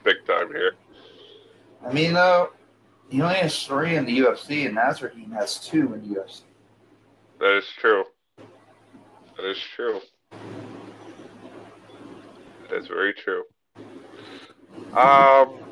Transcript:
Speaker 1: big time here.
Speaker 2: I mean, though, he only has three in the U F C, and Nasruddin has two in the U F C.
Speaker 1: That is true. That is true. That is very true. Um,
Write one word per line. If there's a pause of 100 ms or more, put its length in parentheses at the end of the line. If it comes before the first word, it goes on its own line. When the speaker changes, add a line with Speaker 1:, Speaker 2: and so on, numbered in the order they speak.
Speaker 1:
big
time
here. (1080)
Speaker 2:
I
mean,
though, (580)
he
only
has
three
in
the
U
F
C,
and
Nasruddin
has
two
in
the
U
F
C. (960)
Speaker 1:
That
is (120)
true. (1300)
That
is (180)
true. (2750)
That
is
very
true. (1500)
Um, (120)